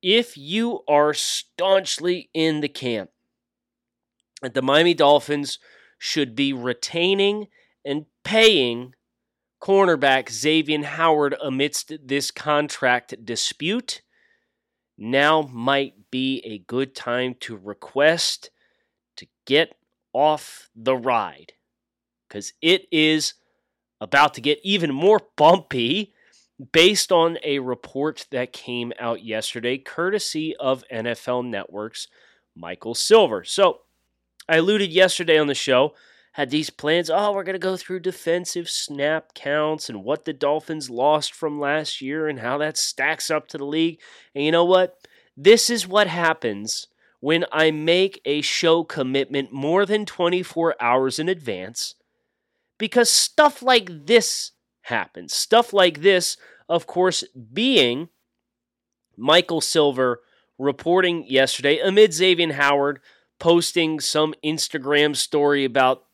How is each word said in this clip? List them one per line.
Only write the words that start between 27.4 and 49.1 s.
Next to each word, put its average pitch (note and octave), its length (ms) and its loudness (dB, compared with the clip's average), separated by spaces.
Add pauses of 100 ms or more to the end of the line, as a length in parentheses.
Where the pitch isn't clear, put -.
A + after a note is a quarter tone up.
a C#3 180 -4
report C3 720 -6
that B2 200 -6
came A#2+ 480 -10
out A#2 240 -6
yesterday, A2+ 540 -6
courtesy E3 800 -6
of C3 320 -4
N A#2 180 -8
F A#2 180 -8
L B2 160 -2
Network's G#2+ 680 -10 (440)
Michael E2+ 420 -12
Silver. D#3 500 4
So, - 380 0 (640)
I D#3+ 80 4
alluded F#3+ 340 2
yesterday F3 460 4
on D3+ 100 2
the C#3+ 80 -2
show, C#3 400 2 (380)
had C#3 160 -4
these D3 200 -4
plans, D#3+ 400 -2
"Oh, G3+ 220 0
we're G3 140 -6
gonna F#3 140 -8
go F#3 180 -4
through F#3 240 -10
defensive F3 680 -6
snap D3 640 -4
counts D3+ 540 -4
and G#2 160 -12
what C#3+ 220 -4
the D#3 80 -6
Dolphins D3 560 -4
lost C#3 440 0
from D3 240 -8
last D3 440 -4
year D3+ 260 -6
and C3+ 140 -8
how B2 160 -4
that D3+ 180 -4
stacks - 560 -4
up D3+ 180 -4
to - 80 -14
the C#3 80 -8
league." D#3+ 360 -2 (340)
And C#3+ 80 -4
you D3+ 80 2
know E3+ 140 4
what? F#3 340 4 (380)
This G#3+ 320 6
is A#3 180 -4
what G3 200 2
happens D#3 800 -4 (340)
when E3 320 0
I D#3 180 4
make E3+ 540 0
a D3 160 -2
show E3 420 0
commitment C3+ 680 -4